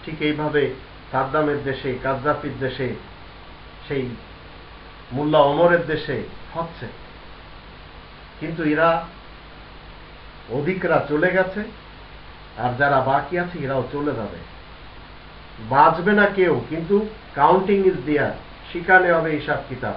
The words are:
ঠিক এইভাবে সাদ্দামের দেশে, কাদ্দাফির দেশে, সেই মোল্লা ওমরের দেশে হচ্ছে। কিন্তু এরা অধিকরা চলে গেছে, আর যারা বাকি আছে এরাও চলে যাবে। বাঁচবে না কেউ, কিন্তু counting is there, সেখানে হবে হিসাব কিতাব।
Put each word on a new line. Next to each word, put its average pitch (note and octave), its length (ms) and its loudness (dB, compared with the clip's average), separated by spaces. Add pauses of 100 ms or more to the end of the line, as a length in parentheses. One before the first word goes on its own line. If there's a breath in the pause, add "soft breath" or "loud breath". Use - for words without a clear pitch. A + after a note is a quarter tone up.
ঠিক D#3 160 -8
এইভাবে D3 520 0 (380)
সাদ্দামের C3+ 520 0
দেশে, C3 400 -4
কাদ্দাফির C3+ 560 -2
দেশে, B2+ 360 -4 (920)
সেই C3 220 -2 (1040)
মোল্লা D3+ 260 4
ওমরের E3 460 6
দেশে C#3 380 -4 (300)
হচ্ছে। E3 340 -8 (1500)
কিন্তু D#3+ 240 -6
এরা E3 440 2 (1400)
অধিকরা E3 600 0
চলে D#3+ 220 2
গেছে, F#3 320 0 (920)
আর A#2+ 220 -2
যারা C#3 220 4
বাকি C#3+ 380 0
আছে F3 200 -6
এরাও C3 320 -2
চলে C#3+ 240 -2
যাবে। G2+ 220 -8 (1200)
বাঁচবে E3 520 4
না G#3 140 6
কেউ, F3+ 440 2
কিন্তু G3+ 400 0 (260)
counting F#3+ 480 4
is D3+ 260 2
there, C#3 220 2 (420)
সেখানে F3+ 400 6
হবে D#3+ 180 2
হিসাব D3 260 -2 (120)
কিতাব। A#2 280 -6